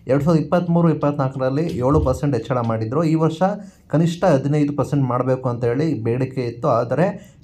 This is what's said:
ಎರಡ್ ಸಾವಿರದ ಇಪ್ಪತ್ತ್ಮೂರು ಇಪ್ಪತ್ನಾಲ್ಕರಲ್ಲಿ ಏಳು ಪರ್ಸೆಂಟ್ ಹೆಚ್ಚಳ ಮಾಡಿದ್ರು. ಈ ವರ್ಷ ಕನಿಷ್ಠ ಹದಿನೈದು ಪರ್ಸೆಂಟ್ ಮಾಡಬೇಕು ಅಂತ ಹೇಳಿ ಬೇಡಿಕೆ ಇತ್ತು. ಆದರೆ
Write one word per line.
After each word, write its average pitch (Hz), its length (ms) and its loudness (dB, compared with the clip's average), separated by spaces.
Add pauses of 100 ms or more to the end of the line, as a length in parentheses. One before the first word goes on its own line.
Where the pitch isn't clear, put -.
ಎರಡ್ 139 180 0
ಸಾವಿರದ 160 160 4
ಇಪ್ಪತ್ತ್ಮೂರು 170 500 2
ಇಪ್ಪತ್ನಾಲ್ಕರಲ್ಲಿ 143 880 -2
ಏಳು 139 220 2
ಪರ್ಸೆಂಟ್ 131 360 0
ಹೆಚ್ಚಳ 123 220 -2
ಮಾಡಿದ್ರು. 113 460 -2
ಈ 160 100 2
ವರ್ಷ 160 280 0 (440)
ಕನಿಷ್ಠ 170 380 0
ಹದಿನೈದು 143 520 2
ಪರ್ಸೆಂಟ್ 135 280 0
ಮಾಡಬೇಕು 127 440 0
ಅಂತ 120 160 -2
ಹೇಳಿ 123 380 0
ಬೇಡಿಕೆ 127 380 -2
ಇತ್ತು. 120 280 -4
ಆದರೆ 127 760 -2